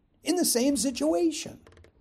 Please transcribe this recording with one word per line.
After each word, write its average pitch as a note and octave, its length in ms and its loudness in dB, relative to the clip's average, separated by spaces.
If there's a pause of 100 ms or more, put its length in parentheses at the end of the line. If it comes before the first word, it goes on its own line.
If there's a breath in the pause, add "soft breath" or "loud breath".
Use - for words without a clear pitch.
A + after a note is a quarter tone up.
(240)
in D#4+ 140 0
the E4 80 2
same C4+ 320 2
situation. D4+ 800 -2 (420)